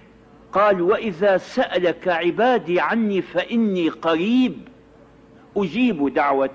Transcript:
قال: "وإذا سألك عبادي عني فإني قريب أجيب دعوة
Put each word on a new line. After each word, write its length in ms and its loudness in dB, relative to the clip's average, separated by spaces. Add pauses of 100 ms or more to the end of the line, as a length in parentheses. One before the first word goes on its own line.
(540)
قال: 280 2
"وإذا 560 0
سألك 720 -2
عبادي 720 0
عني 420 0
فإني 680 -2
قريب 680 0 (1000)
أجيب 560 0
دعوة 420 2